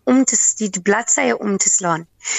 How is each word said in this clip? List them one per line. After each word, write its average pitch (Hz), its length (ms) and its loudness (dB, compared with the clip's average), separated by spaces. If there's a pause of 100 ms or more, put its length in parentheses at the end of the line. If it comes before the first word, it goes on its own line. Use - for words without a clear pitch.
om 254 180 4
te 247 120 0
s-, - 200 2
die, 214 140 -4
die 190 120 -6
bladsye 220 560 0
om 202 200 -2
te - 120 0
slaan. 165 380 -2 (320)